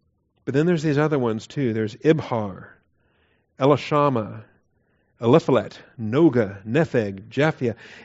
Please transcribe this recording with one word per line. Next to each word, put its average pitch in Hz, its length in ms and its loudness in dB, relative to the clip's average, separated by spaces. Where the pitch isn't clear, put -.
But - 80 -6
then 147 140 2
there's 170 160 0
these 147 160 0
other 151 200 0
ones 110 280 -4
too. 131 260 -4
There's 110 220 -4
Ibhar, 113 760 -2
Elishama, 135 840 0
Eliphalet, 123 580 2
Noga, 117 680 0
Nepheg, 110 640 -2
Japhia. 131 480 -2